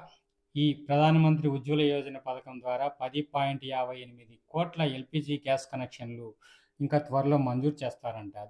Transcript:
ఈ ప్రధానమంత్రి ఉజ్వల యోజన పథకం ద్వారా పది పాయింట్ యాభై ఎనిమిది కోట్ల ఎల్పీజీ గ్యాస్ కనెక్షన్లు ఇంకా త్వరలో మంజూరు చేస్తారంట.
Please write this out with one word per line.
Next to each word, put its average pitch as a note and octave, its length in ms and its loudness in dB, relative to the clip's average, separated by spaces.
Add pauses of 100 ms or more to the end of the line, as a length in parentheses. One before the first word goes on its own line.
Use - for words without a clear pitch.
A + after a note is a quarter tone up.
(540)
ఈ C#3+ 100 2 (200)
ప్రధానమంత్రి D#3 640 6
ఉజ్వల C#3 340 0
యోజన C#3+ 360 0
పథకం C3 420 -10
ద్వారా B2 260 -2 (140)
పది C3 220 -4
పాయింట్ C#3 420 -2
యాభై B2+ 360 -4
ఎనిమిది A#2+ 340 -20 (140)
కోట్ల E3 320 -4 (140)
ఎల్పీజీ C#3 420 -4
గ్యాస్ C3+ 300 -2
కనెక్షన్లు A#2+ 640 -10 (520)
ఇంకా C#3+ 180 2
త్వరలో C#3+ 400 2
మంజూరు C3 380 0
చేస్తారంట. A2 580 -8 (160)